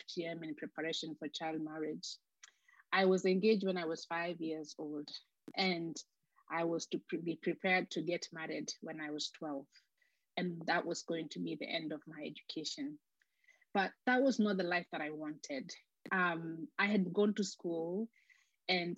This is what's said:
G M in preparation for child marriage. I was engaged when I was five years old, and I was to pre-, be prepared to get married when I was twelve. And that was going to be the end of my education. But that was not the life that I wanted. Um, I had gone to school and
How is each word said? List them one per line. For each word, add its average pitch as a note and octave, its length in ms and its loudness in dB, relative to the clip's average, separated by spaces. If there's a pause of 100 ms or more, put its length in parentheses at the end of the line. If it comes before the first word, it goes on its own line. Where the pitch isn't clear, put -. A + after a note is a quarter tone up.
G E3+ 180 -4
M E3 180 -6
in D#3 120 -6
preparation D#3 640 -4
for D#3 80 -6
child D#3+ 340 -4
marriage. D#3 460 -4 (840)
I F#3+ 100 6
was F#3+ 220 6
engaged F#3+ 400 6
when F#3 120 2
I F3 80 0
was D#3+ 200 -2
five E3+ 340 -2
years D#3 400 -4
old, D3 300 -6 (480)
and E3+ 380 0 (540)
I E3 140 0
was E3+ 240 0
to - 220 -2
pre-, E3 100 0
be E3 220 -2
prepared F#3 500 2
to E3+ 100 -2
get E3+ 300 -2
married D#3 480 -6
when D#3+ 220 -8
I D3+ 100 -6
was D3 260 -4
twelve. C#3+ 280 -4 (720)
And F3 280 -2
that E3+ 200 2
was E3 180 -4
going D#3+ 260 -4
to F#3 100 -8
be E3 160 -2
the D3+ 140 -8
end D#3+ 240 -4
of D3 140 -8
my D3+ 140 -12
education. D#3 760 -8 (760)
But G3 180 2 (140)
that B3+ 160 6
was C4+ 160 6
not G#3 200 4
the F3+ 80 2
life F3 260 2
that D#3+ 80 -4
I D3+ 120 -4
wanted. D3+ 600 -6 (400)
Um, E3 560 0 (100)
I G3+ 100 2
had F#3+ 260 4
gone G#3 220 4
to G#3 100 0
school F3 640 -2 (580)
and F3 300 0